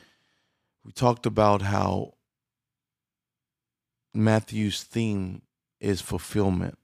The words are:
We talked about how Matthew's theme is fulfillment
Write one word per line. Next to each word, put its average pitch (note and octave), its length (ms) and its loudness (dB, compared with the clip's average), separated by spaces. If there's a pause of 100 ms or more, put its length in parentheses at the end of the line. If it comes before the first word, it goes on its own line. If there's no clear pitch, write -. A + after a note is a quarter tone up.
(840)
We A2 80 -20
talked A#2+ 340 2
about G#2 360 4
how G2 540 -2 (2000)
Matthew's G#2+ 680 0
theme G2+ 600 -4 (360)
is G2+ 220 -2
fulfillment F#2 840 -2